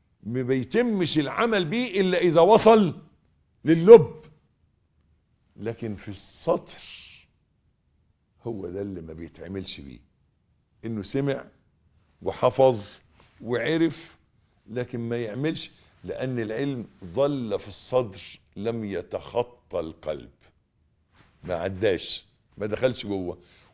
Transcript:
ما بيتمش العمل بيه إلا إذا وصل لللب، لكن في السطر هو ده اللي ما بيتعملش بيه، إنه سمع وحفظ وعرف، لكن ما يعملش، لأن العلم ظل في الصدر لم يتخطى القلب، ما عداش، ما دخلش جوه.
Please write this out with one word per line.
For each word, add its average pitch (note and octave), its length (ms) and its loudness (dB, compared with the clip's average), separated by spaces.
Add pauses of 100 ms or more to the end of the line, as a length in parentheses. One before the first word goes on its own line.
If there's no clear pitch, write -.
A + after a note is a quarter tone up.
(240)
ما A#2+ 180 -6
بيتمش D#3 760 0
العمل F3+ 480 0
بيه G3+ 360 -2
إلا F3+ 160 2
إذا E3+ 240 4
وصل G#3+ 600 6 (640)
لللب، E3 500 10 (1400)
لكن G#2+ 380 -8
في - 140 -14
السطر - 720 -6 (1600)
هو F#2+ 260 -8
ده F#2 120 -8
اللي G2 200 -10
ما D#2+ 120 -14
بيتعملش E2 680 -12
بيه، C2 180 -18 (840)
إنه A2+ 160 -6
سمع C#3 440 -4 (760)
وحفظ A#2 680 2 (540)
وعرف، C#3+ 760 -2 (520)
لكن A#2+ 300 -8
ما A#2 240 -6
يعملش، C3 480 -6 (320)
لأن A#2+ 360 -6
العلم A#2 480 -6 (180)
ظل A#2 540 -2
في - 80 -20
الصدر G#2 540 -4 (340)
لم A2+ 300 -6
يتخطى F#2+ 960 -6
القلب، D2+ 500 -8 (1120)
ما F2+ 120 -6
عداش، F#2 680 -4 (320)
ما G2+ 80 -8
دخلش A2+ 400 -4
جوه. F#2 320 -6 (360)